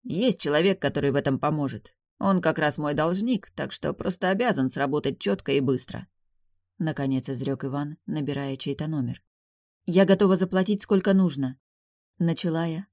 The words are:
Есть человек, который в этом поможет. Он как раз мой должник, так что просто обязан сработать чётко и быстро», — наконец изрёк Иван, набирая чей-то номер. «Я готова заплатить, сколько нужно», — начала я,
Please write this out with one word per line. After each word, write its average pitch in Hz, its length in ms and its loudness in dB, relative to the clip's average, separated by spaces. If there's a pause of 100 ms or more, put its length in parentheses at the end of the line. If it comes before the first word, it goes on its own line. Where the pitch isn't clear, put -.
Есть 214 380 0
человек, 165 380 2
который 139 320 0
в 127 40 2
этом 135 240 0
поможет. 143 560 -4 (240)
Он 196 220 2
как 160 180 0
раз 151 180 0
мой 147 160 -2
должник, 190 580 -2
так 143 200 -8
что - 220 -6
просто - 360 -2
обязан 190 400 0
сработать 139 500 -2
чётко 190 340 -2
и 143 60 4
быстро», — 131 480 -2 (720)
наконец 139 520 -2
изрёк 135 360 -4
Иван, 143 400 -6
набирая 139 520 -4
чей-то 147 300 -6
номер. 135 360 -4 (600)
«Я 185 200 6
готова 190 300 6
заплатить, 190 480 0
сколько 196 300 2
нужно», — 139 440 2 (600)
начала 165 460 0
я, 165 280 -6